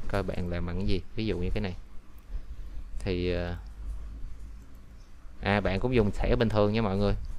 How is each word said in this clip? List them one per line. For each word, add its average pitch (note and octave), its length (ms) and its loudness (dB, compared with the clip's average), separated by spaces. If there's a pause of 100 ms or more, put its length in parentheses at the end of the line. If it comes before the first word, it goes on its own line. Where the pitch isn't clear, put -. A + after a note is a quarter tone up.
coi G2 140 2
bạn F#2 260 -2
làm E2+ 180 0
bằng F2 100 -2
cái F#2+ 100 0
gì. G2+ 140 4 (160)
Ví A2 100 0
dụ F#2 120 2
như F2+ 160 2
cái G#2+ 60 2
này. F#2 140 -2 (1200)
Thì, F2+ 340 0
ờ, F2 240 -2 (1900)
À, G2+ 180 4
bạn F#2+ 200 2
cũng B2+ 140 2
dùng G#2+ 160 6
thẻ - 260 4
bình A#2 120 4
thường G#2 240 4
nha A2+ 100 2
mọi G2 140 2
người. G2+ 180 4 (240)